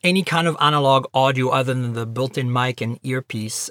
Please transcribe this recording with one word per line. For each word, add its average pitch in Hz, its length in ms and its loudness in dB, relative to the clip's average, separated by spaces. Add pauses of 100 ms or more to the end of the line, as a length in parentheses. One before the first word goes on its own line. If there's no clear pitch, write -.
any 180 200 4
kind 165 240 0
of 156 120 0
analog 139 540 4
audio 131 360 2
other 131 240 0
than 123 200 -4
the 113 140 -6
built-in 123 440 -4
mic 123 300 -2
and 117 220 -4
earpiece 127 680 -6